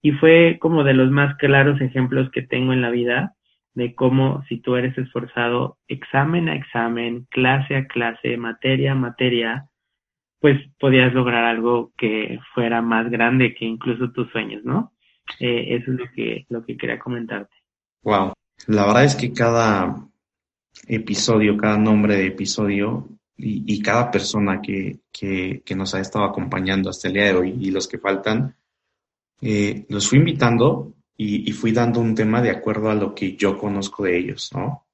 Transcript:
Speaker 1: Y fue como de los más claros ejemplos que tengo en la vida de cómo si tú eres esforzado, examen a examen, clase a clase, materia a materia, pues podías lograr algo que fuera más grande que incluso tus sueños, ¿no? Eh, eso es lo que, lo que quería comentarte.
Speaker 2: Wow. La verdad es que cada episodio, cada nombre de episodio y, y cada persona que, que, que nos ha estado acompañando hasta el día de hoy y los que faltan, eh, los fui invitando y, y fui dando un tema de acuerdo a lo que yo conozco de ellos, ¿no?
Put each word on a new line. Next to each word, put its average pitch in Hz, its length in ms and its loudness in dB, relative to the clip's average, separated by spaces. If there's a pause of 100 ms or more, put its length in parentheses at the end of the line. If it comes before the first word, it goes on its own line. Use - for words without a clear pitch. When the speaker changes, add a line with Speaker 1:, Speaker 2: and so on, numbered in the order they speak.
Speaker 1:
Y 151 100 4
fue 165 480 8
como 160 240 2
de 135 80 4
los 131 180 6
más 143 280 4
claros 139 420 4
ejemplos 131 500 0
que 135 120 -4
tengo 127 320 0
en 127 80 2
la 117 80 0
vida 120 460 -2 (360)
de 123 220 -4
cómo 135 560 2
si 117 80 -4
tú 127 180 -2
eres 127 220 -2
esforzado, 120 800 -4 (100)
examen 160 640 0
a 151 60 -4
examen, 117 760 -6
clase 135 440 0
a 135 120 -2
clase, 120 500 -4
materia 131 560 -2
a 135 40 0
materia, 120 680 -2 (760)
pues 143 200 4 (180)
podías 127 360 4
lograr 120 320 2
algo 117 500 0
que 110 420 -4 (140)
fuera 117 300 0
más 117 280 0
grande 117 440 2
que 117 100 -8
incluso 120 480 -4
tus - 180 -6
sueños, 107 320 -8
¿no? 147 300 -2 (480)
Eh, 120 300 -2
eso 123 200 -4
es 127 80 -2
lo 123 60 -8 (100)
que, 113 360 -6
lo 117 160 -8
que 117 100 -10
quería 117 220 -6
comentarte. 113 560 -10 (480)
Speaker 2:
Wow. 98 320 0 (320)
La 104 200 2
verdad 117 180 6
es 139 120 2
que 120 160 -4
cada 113 760 0 (800)
episodio, 107 680 0
cada 107 220 0
nombre 107 380 4
de 95 120 2
episodio 104 800 -4 (280)
y, 104 280 -6 (100)
y - 80 -4
cada 113 280 0
persona 101 520 -2
que, 95 380 -8 (120)
que, 95 520 -6
que 98 120 -8
nos 98 180 -6
ha 95 60 -2
estado 101 240 -2
acompañando 95 680 -2
hasta - 180 -8
el 92 60 -4
día 104 120 2
de 95 80 4
hoy 90 260 0
y 95 100 -2
los 95 180 -4
que - 100 -10
faltan, 107 580 -2 (840)
eh, 104 480 -2
los 101 200 -2
fui 135 100 6
invitando 127 760 2 (220)
y, 104 320 -4
y - 40 -4
fui 113 200 -2
dando 120 280 2
un 113 140 0
tema 110 280 2
de 110 80 2
acuerdo 107 400 -2
a 107 40 0
lo 101 200 -2
que 95 220 -6
yo 98 220 0
conozco 101 460 -6
de 90 140 0
ellos, - 360 -8
¿no? 120 400 -8